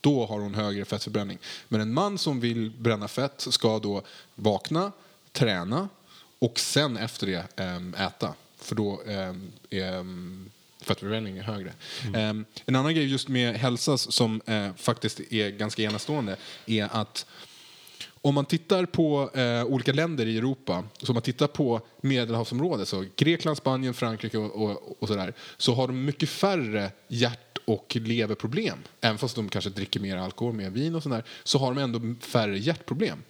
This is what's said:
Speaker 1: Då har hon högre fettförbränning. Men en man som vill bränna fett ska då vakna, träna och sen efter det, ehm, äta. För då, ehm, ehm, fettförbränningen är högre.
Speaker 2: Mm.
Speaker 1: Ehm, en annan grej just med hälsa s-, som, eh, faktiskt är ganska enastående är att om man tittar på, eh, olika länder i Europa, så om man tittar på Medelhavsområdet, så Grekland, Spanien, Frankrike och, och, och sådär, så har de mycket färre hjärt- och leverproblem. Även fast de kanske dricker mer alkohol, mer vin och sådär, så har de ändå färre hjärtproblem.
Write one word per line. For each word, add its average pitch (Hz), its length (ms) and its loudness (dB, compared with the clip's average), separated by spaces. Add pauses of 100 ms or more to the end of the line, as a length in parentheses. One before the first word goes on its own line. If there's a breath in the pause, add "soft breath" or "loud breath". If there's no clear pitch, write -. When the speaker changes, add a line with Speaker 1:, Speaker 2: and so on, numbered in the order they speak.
Speaker 1:
Då 139 260 4
har 107 120 -4
hon 101 160 -4
högre 101 300 0
fettförbränning. 101 540 -2 (300 loud breath)
Men 110 120 2
en 110 120 0
man 190 260 2
som 139 220 0
vill 117 380 0
bränna 110 300 2
fett - 420 -4
ska 110 280 4
då 101 240 -2 (320 loud breath)
vakna, 151 580 2 (400 loud breath)
träna 113 560 2 (500 loud breath)
och - 200 2
sen 143 380 2
efter 107 300 -4
det, 90 200 -2 (160)
ehm, 90 320 -6
äta. 92 400 -2 (220)
För - 180 -6
då, 104 340 -2
ehm, 95 440 -6 (180)
ehm, 92 800 -6 (300)
fettförbränningen 101 580 -4
är 98 140 -8
högre. 95 200 -8 (300 loud breath)
Speaker 2:
Mm. 104 120 -4
Speaker 1:
Ehm, 107 300 0 (200 loud breath)
en 131 120 2
annan 147 180 4
grej 151 120 2
just 135 220 -2
med 123 280 2
hälsa 127 380 2
s-, - 180 -2
som, 113 340 2
eh, 104 300 -2
faktiskt - 440 -2
är 107 300 0
ganska 107 320 -4
enastående 104 540 -2 (300 loud breath)
är 107 260 2
att 110 340 -4 (960 loud breath)
om 139 120 4
man 143 100 2
tittar 180 420 2
på, 147 480 2
eh, 120 300 2
olika 131 280 2
länder 147 340 2
i 113 120 2
Europa, 110 460 0 (180)
så 123 60 -4
om 123 60 4
man 117 80 2
tittar 131 240 2
på 120 340 2 (200 loud breath)
Medelhavsområdet, 123 880 0
så 95 160 -2 (120)
Grekland, 160 400 4
Spanien, 131 380 0
Frankrike 113 440 -2
och, 107 240 -2
och, - 400 -4
och 107 60 -2
sådär, 98 240 0 (240 loud breath)
så - 180 4
har 127 120 4
de 127 180 -2
mycket 147 240 0
färre 110 600 0 (180)
hjärt- 120 560 0
och - 360 0
leverproblem. 113 800 0 (220)
Även 110 180 4
fast 123 180 -2
de 107 120 -2
kanske 98 220 -2
dricker 98 300 -4
mer 98 160 -4
alkohol, 95 380 -4
mer 98 160 -4
vin 143 240 -2
och 160 80 -2
sådär, 127 220 -2 (200 loud breath)
så - 140 4
har 131 160 2
de 139 80 0
ändå 117 320 0 (120)
färre 104 320 2
hjärtproblem. 143 600 -2 (120)